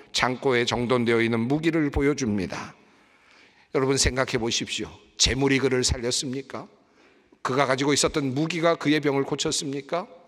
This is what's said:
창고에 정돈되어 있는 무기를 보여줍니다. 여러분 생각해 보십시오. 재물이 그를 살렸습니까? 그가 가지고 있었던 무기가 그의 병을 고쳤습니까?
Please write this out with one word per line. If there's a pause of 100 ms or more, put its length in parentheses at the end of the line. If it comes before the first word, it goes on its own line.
(120)
창고에
정돈되어
있는
무기를
보여줍니다. (1000)
여러분
생각해
보십시오. (300)
재물이
그를
살렸습니까? (760)
그가
가지고
있었던
무기가
그의
병을
고쳤습니까? (220)